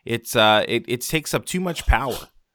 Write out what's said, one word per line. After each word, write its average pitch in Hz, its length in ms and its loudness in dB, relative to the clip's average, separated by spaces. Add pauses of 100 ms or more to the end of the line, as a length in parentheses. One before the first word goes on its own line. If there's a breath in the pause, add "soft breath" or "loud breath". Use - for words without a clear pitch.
It's, - 300 -6
uh, 107 340 6
it, 117 200 -2
it 120 140 -4
takes - 320 -4
up 147 100 -4
too 185 160 -6
much 175 260 -6
power. 139 300 2 (380)